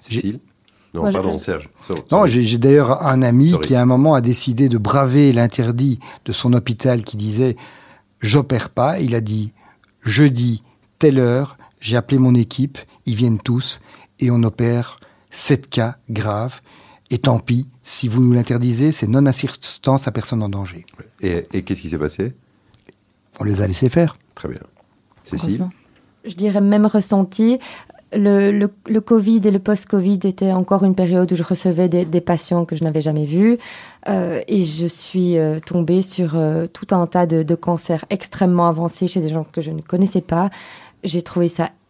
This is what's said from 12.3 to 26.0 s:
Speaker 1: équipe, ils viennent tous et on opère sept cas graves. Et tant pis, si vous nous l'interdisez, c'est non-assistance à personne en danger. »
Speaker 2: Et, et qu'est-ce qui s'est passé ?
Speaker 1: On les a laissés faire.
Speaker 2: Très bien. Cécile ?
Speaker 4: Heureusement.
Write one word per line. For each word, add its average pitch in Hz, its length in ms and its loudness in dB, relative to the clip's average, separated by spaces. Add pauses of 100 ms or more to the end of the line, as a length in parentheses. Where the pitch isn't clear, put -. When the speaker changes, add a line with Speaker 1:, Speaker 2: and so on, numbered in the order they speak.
Speaker 1:
équipe, 123 420 -2 (280)
ils 117 100 -2
viennent 113 240 0
tous - 400 -4 (400)
et 123 120 0
on 117 120 2
opère 117 560 -2 (300)
sept - 400 -2
cas 120 260 -4 (140)
graves. 107 500 -6 (500)
Et 127 100 -2
tant 120 200 2
pis, 123 300 -2 (140)
si - 260 -6
vous 120 120 0
nous 123 120 6
l'interdisez, 123 580 0
c'est 117 160 -4
non-assistance 135 1000 0
à - 20 -6
personne 113 320 -4
en 101 60 -4
danger. » 92 360 -10 (360)
Speaker 2:
Et, 87 320 -2
et 95 80 -2
qu'est-ce 92 220 -8
qui 80 60 -12
s'est 82 80 -6
passé ? 76 360 -4 (1040)
Speaker 1:
On 104 60 -6
les 101 160 -2
a 98 60 0
laissés 95 200 0
faire. 165 300 2 (180)
Speaker 2:
Très - 140 -12
bien. - 100 -12 (640)
Cécile ? 165 280 -6
Speaker 4:
Heureusement. 170 180 -4 (560)